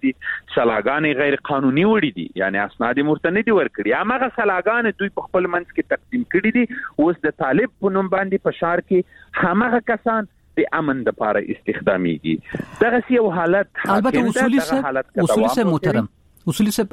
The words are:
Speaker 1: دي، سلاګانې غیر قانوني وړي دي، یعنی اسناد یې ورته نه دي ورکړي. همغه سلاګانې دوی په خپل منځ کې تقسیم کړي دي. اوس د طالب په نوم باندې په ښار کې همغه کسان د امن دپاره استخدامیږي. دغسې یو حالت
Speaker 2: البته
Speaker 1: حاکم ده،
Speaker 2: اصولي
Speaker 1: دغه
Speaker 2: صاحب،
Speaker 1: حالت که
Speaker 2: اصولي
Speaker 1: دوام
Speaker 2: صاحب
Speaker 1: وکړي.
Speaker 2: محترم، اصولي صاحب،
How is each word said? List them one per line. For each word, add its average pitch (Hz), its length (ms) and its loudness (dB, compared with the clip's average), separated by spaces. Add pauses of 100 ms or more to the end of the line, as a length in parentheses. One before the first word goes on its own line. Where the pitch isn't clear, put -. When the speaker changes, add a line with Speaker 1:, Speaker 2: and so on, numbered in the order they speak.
Speaker 1:
دي، 131 120 0 (400)
سلاګانې 127 600 0
غیر 143 180 2
قانوني 139 500 0
وړي 202 300 2
دي، 82 200 -8
یعنی 98 220 -2
اسناد 117 400 -2
یې 143 80 2
ورته 151 240 0
نه 196 120 0
دي 226 100 0
ورکړي. 120 400 0 (100)
همغه 247 360 -2
سلاګانې 214 640 0
دوی 202 100 -2
په - 120 -8
خپل 185 260 -2
منځ 175 280 -4
کې 165 140 -2
تقسیم - 340 -4 (120)
کړي 220 180 2
دي. 247 140 2 (320)
اوس 165 240 4
د 151 60 2
طالب 156 400 0 (120)
په 196 80 0
نوم 190 180 0
باندې 190 360 -2
په 175 80 0
ښار 175 280 -2
کې 180 240 2 (400)
همغه 220 360 2
کسان 220 520 -2 (260)
د 156 60 0 (100)
امن 143 300 -2
دپاره 104 360 0
استخدامیږي. 87 960 -2 (460)
دغسې 240 300 2
یو 233 180 4
حالت 175 380 0 (220)
Speaker 2:
البته 208 280 2
Speaker 1:
حاکم 240 140 2
ده، 247 80 -2
Speaker 2:
اصولي 262 180 2
Speaker 1:
دغه - 80 0
Speaker 2:
صاحب، 269 200 -2
Speaker 1:
حالت 135 200 -2 (100)
که 190 60 0
Speaker 2:
اصولي 135 200 2
Speaker 1:
دوام - 140 2
Speaker 2:
صاحب 226 120 2
Speaker 1:
وکړي. 170 60 2
Speaker 2:
محترم، 151 360 0 (380)
اصولي 208 240 2
صاحب، 202 220 0